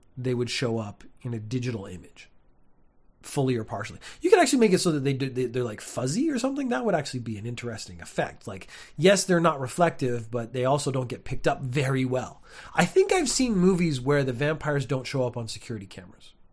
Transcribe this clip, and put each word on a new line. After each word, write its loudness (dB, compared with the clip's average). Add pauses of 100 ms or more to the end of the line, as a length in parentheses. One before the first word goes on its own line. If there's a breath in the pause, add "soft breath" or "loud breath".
(180)
they -2
would -2
show 0
up -8 (180)
in -6
a -6
digital -4
image, -16 (920)
fully 0
or -4
partially? -8 (220 loud breath)
You 2
could 10
actually 4
make 6
it 6
so 2
that 0
they 2
do, -2
they, 0
they're, -2
like, -8
fuzzy -2
or -2
something. -2
That -2
would 2
actually -4
be -6
an -10
interesting -10
effect. -6
Like, -12 (280 loud breath)
yes, 4
they're 2
not 2
reflective, 0
but -4
they -2
also 2
don't -2
get -10
picked -2
up 0
very 0
well. -4 (320 loud breath)
I 4
think 4
I've 2
seen 2
movies 4
where 2
the -2
vampires -2
don't -4
show 0
up -6
on -8
security -10
cameras. -18 (200)